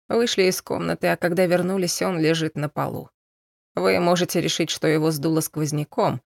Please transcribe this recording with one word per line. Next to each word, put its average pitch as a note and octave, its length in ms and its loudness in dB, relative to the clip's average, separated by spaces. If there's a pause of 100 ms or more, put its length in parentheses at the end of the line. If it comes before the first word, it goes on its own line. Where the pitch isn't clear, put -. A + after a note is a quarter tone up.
вышли A3+ 360 2
из F#3 180 0
комнаты, E3+ 460 -4
а E3+ 80 0
когда F3+ 300 2
вернулись, F3+ 560 0
он F#3 160 -2
лежит D#3+ 380 0
на D3 120 -4
полу. - 420 -8 (640)
Вы F#3 260 2
можете F3 400 2
решить, D#3+ 300 -2
что - 180 -2
его D#3 220 2
сдуло D#3 300 0
сквозняком, D3+ 880 -2